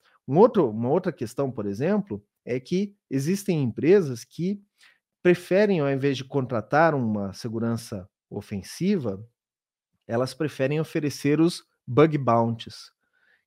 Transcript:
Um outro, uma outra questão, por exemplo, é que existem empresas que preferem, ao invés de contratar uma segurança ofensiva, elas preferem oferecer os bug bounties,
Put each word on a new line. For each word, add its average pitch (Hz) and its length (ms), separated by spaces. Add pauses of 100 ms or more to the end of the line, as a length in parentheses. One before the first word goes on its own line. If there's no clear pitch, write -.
(280)
Um 139 100
outro, 190 320
uma 113 180
outra 180 240
questão, 135 380
por 113 160
exemplo, 196 580 (200)
é 131 160
que 196 340 (160)
existem 156 520
empresas 135 640
que 196 380 (600)
preferem, 180 580
ao 139 100
invés 139 260
de 127 80
contratar 139 720
uma 107 380
segurança 113 760 (220)
ofensiva, 107 920 (800)
elas 120 280
preferem 147 460
oferecer 151 600
os 170 240 (220)
bug 147 320
bounties, 117 720 (560)